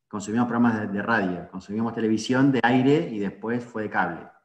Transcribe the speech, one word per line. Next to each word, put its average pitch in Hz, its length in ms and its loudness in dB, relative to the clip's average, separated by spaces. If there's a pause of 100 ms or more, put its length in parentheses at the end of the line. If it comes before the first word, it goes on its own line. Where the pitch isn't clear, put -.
consumíamos 110 400 -2
programas 117 320 2
de, 104 80 -4
de 101 140 -2
radio, 95 480 0
consumíamos 110 440 -6
televisión 117 560 2
de 127 120 2
aire 127 480 4
y 110 100 -6
después 110 440 -4
fue 110 200 -8
de 101 60 -6
cable. 90 360 -4 (180)